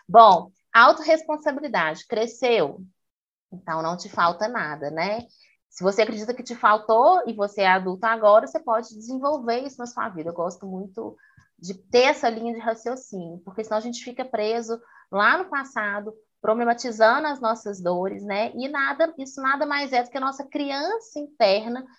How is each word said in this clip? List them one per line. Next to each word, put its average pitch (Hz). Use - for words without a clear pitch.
Bom, 190
autorresponsabilidade, 294
cresceu? 226
Então, 165
não 165
te 175
falta 175
nada, 151
né? 190
Se -
você 196
acredita 214
que 240
te 240
faltou 233
e 226
você 202
é 190
adulto 185
agora, 220
você 320
pode 233
desenvolver 247
isso 269
na 240
sua 220
vida. 170
Eu -
gosto 185
muito 196
de 180
ter 240
essa 277
linha 226
de 226
raciocínio, 226
porque 196
senão 214
a 220
gente 240
fica 247
preso 226
lá 214
no 370
passado, 220
problematizando 233
as 277
nossas 220
dores, 190
né? 208
E 254
nada, 285
isso 269
nada 277
mais 285
é 247
do 247
que -
a 262
nossa 269
criança 294
interna 247